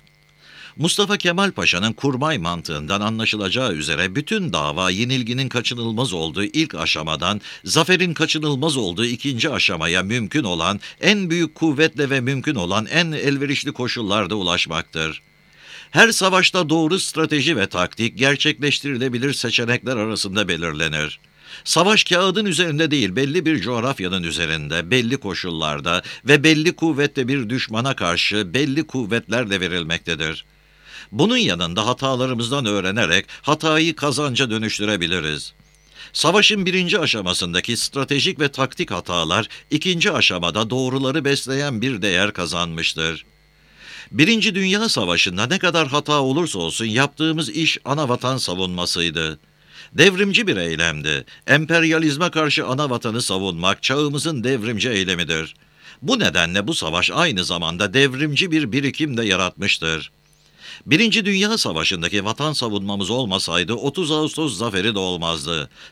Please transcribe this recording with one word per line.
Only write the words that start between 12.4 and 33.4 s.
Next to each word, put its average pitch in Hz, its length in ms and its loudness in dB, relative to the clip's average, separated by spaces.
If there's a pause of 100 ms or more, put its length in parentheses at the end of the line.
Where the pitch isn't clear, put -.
olan 98 300 0
en 160 260 0
elverişli 139 600 -2
koşullarda 110 640 -2
ulaşmaktır. 82 840 -2 (680)
Her 226 200 8
savaşta 185 580 2
doğru 165 300 2
strateji 151 580 0
ve 98 100 2
taktik 92 500 -2
gerçekleştirilebilir 135 1160 0
seçenekler 120 640 0
arasında 104 500 0
belirlenir. 78 720 -2 (440)
Savaş 190 400 4
kağıdın 185 420 2
üzerinde 160 460 0
değil, 104 240 0
belli 139 300 0
bir 151 160 2
coğrafyanın 101 600 -2
üzerinde, 80 680 -2
belli 123 260 2
koşullarda 82 840 -2 (240)
ve 139 180 0
belli 160 280 4
kuvvette 143 560 -2
bir 131 220 -2
düşmana 123 460 -4
karşı 90 580 0
belli 143 300 0
kuvvetlerle 110 760 -2
verilmektedir. 82 840 -2 (640)
Bunun 190 260 2
yanında 92 500 0
hatalarımızdan 127 760 0
öğrenerek 98 600 2 (160)